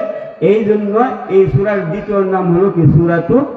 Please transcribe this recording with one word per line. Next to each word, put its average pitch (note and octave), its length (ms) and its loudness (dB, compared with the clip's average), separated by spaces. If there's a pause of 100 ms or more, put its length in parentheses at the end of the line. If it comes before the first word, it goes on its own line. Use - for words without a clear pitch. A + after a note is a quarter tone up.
(400)
এই G#3 240 2
জন্য G#3+ 400 0 (240)
এই F#3+ 180 4
সূরার G3 440 0
দ্বিতীয় G3+ 340 -2
নাম F#3 340 0
হলো G3 120 2
কি? E3 160 0
সূরাতুত E3+ 580 2 (120)